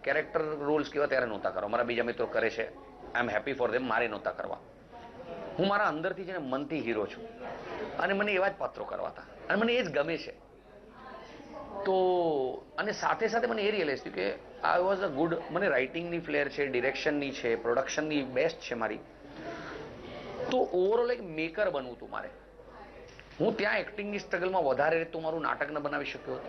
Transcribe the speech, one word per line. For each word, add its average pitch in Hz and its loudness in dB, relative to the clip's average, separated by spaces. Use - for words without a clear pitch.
કેરેક્ટર 156 0
રોલ્સ 151 2
કેવા 147 2
ત્યારે 131 2
નહોતા 104 -2
કરવા, 92 -2
મારા 117 4
બીજા 117 2
મિત્રો 117 0
કરે 113 2
છે, 110 -2
I 120 2
am 113 0
happy 117 0
for 120 4
them, 110 2
મારે 120 2
નહોતા 101 -2
કરવા. 90 -6
હું 190 4
મારા 202 4
અંદરથી 170 -2
છે 175 -8
ને 185 -4
મનથી 143 -2
હીરો 113 0
છું - -10
અને 185 2
મને 208 2
એવા 190 4
જ 190 0
પાત્રો - -4
કરવા 92 -6
હતા - -10
અને 202 4
મને 233 4
એ 247 2
જ 170 -2
ગમે 147 2
છે. - -8
તો 175 4
અને 202 0
સાથે 170 2
સાથે 226 2
મને 220 2
એ 202 4
રિયલાઇઝ 156 2
થયું - -8
કે 190 2
I - 6
was 190 2
a 135 0
good, 165 2
મને 185 2
રાઇટિંગની 165 2
ફ્લેર 147 0
છે, 143 0
ડિરેક્શનની 135 2
છે, 120 2
પ્રોડક્શનની 135 2
બેસ્ટ 127 0
છે - -6
મારી. 110 -2
તો 254 4
overall 233 4
એક 233 -4
મેકર 165 0
બનવું 127 -2
હતું 113 -14
મારે. 107 -6
હું 214 4
ત્યાં 208 2
એક્ટિંગની 208 -4
સ્ટ્રગલમાં 185 0
વધારે 151 4
રહેત 165 -2
તો 165 -4
મારું 160 -2
નાટક 143 0
ન 151 0
બનાવી 143 -2
શક્યો 135 -6
હોત 131 -6